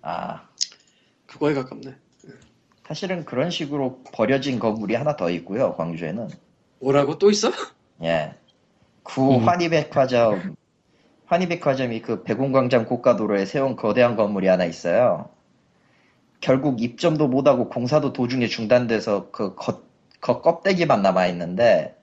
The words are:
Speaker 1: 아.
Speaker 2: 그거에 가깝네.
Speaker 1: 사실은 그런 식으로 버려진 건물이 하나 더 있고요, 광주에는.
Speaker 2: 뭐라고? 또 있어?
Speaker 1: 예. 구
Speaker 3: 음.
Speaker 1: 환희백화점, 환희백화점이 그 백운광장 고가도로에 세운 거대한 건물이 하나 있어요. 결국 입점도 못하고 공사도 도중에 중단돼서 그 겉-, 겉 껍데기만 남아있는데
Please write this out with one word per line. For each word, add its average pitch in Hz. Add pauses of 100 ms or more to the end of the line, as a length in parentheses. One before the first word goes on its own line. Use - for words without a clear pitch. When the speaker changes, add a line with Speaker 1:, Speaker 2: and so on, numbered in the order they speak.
Speaker 1:
아. 90 (840)
Speaker 2:
그거에 151
가깝네. 131 (920)
Speaker 1:
사실은 175
그런 147
식으로 143 (100)
버려진 131
건물이 110
하나 143
더 87
있고요, 95
광주에는. 85 (520)
Speaker 2:
뭐라고? 143
또 202
있어? 214 (520)
Speaker 1:
예. 82 (680)
구 131
Speaker 3:
음. 113
Speaker 1:
환희백화점, 135 (720)
환희백화점이 143
그 113
백운광장 127
고가도로에 104
세운 135
거대한 117
건물이 104
하나 90
있어요. 87 (1120)
결국 135
입점도 151
못하고 131
공사도 127
도중에 123
중단돼서 110
그 104
겉-, - (380)
겉 127
껍데기만 165
남아있는데 90